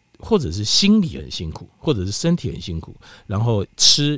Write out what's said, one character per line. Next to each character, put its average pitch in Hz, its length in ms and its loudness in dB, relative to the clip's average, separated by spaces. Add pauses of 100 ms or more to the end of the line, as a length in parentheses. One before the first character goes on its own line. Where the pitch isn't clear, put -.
(200)
或 214 200 2
者 90 140 -2
是 104 100 -4
心 208 380 4
理 139 160 -4
很 67 120 -12
辛 80 220 -6
苦， - 160 -16 (100)
或 156 160 0
者 92 120 -2
是 98 60 -4
身 170 220 0
体 143 160 -2
很 - 120 -8
辛 82 180 -8
苦， - 160 -14 (300)
然 98 120 -4
后 110 280 0 (100)
吃 147 420 4